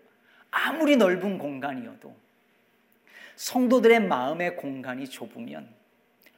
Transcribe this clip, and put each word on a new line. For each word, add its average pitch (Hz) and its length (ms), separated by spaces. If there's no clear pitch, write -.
아무리 294 440
넓은 185 420
공간이어도 131 880
성도들의 233 680
마음의 165 540
공간이 131 520
좁으면 127 600